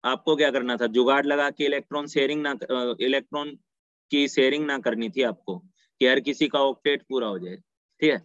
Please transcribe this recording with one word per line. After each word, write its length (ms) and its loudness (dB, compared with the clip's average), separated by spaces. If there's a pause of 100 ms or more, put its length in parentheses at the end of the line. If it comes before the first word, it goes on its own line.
आपको 320 0
क्या 140 2
करना 260 -2
था, 120 -2
जुगाड़ 380 4
लगा 240 2
के 140 -4
इलेक्ट्रॉन 420 -2
sharing 360 0
ना, 80 -2
अ, 500 -4
electron 580 -2 (540)
की 160 2
sharing 380 2
ना 120 -2
करनी 320 -2
थी 120 -2
आपको, 360 -4
कि 480 -4
हर 140 4
किसी 280 -2
का 120 -2
octet 480 0
पूरा 180 -2
हो 120 -6
जाए, 180 -12
ठीक 560 -4
है। 120 -4